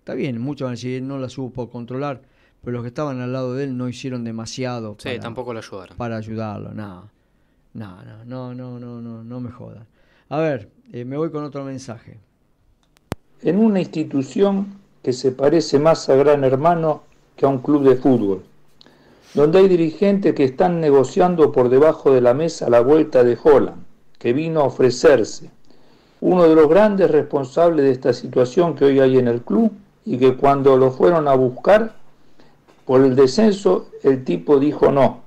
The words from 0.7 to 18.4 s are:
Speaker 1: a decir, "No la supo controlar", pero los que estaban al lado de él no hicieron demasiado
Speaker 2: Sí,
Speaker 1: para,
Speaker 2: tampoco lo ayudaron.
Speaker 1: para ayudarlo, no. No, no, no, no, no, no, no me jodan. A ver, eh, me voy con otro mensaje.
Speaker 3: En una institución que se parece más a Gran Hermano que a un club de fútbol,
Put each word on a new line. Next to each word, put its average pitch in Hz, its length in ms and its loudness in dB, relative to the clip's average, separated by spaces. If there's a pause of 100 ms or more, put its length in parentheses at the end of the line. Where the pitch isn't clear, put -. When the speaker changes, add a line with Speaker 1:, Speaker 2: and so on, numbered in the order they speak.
Speaker 1:
a 120 40 -10
decir, 127 260 -10
"No 135 160 -12
la 127 120 -10
supo 123 400 -12
controlar", 127 520 -10 (400)
pero 123 100 -10
los 120 100 -8
que 120 60 -10
estaban 131 320 -8
al 123 120 -8
lado 127 220 -6
de 139 100 -6
él 131 140 -8
no 123 100 -6
hicieron 123 360 -10
demasiado 113 760 -10
Speaker 2:
Sí, - 100 -12
Speaker 1:
para, 120 120 -10
Speaker 2:
tampoco 117 340 -12
lo 113 60 -12
ayudaron. 95 360 -18
Speaker 1:
para 117 200 -8
ayudarlo, 107 580 -12
no. 101 340 -16 (640)
No, 101 300 -18
no, 113 220 -20
no, 123 280 -14
no, 127 240 -14
no, 120 220 -16
no, 113 240 -16
no 123 160 -14
me 123 100 -12
jodan. 110 360 -20 (420)
A 139 100 -8
ver, 143 300 -6 (240)
eh, 120 140 -14
me 135 100 -12
voy 160 140 -6
con 147 140 -10
otro 139 200 -12
mensaje. 127 540 -16 (1200)
Speaker 3:
En 175 160 0
una 214 220 2
institución 185 960 -4 (280)
que 131 120 -4
se 131 180 -2
parece 147 460 0
más 156 320 0
a 139 40 4
Gran 143 300 4
Hermano 151 580 0 (320)
que - 120 -2
a - 20 4
un 139 100 -2
club 143 260 0
de 127 120 6
fútbol, 113 460 0 (920)